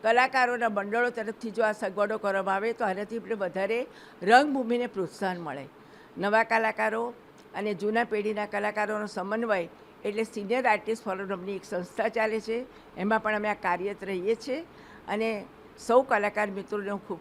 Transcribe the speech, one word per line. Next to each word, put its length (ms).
કલાકારોના 680
મંડળો 400
તરફથી 420
જો 120
આ 80
સગવડો 460
કરવામાં 380
આવે 180
તો 120
આનાથી 320
આપણે 180
વધારે 520
રંગભૂમિને 640
પ્રોત્સાહન 540
મળે. 260
નવા 260
કલાકારો 720
અને 180
જૂના 300
પેઢીના 420
કલાકારોનો 600
સમન્વય 600
એટલે 180
સિનિયર 440
આર્ટિસ્ટ 360
ફોરમ 240
નામની 280
એક 80
સંસ્થા 440
ચાલે 320
છે, 260
એમાં 220
પણ 160
અમે 140
આ 40
કાર્યરત 500
રહીએ 320
છીએ 240
અને 380
સૌ 140
કલાકાર 500
મિત્રોને 380
હું 180
ખૂબ 140